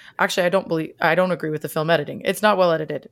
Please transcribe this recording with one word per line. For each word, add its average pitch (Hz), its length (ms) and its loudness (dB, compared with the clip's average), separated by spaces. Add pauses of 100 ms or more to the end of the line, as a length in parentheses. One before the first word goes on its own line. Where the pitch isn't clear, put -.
(180)
actually, 185 300 0
I - 20 4
don't 185 180 0
believe, 160 320 -4
I 160 140 2
don't 185 160 2
agree 160 220 -4
with 151 100 -6
the 151 80 -8
film 160 220 -2
editing. 147 340 -2
It's - 160 -2
not 208 160 4
well 180 140 4
edited, 156 400 -4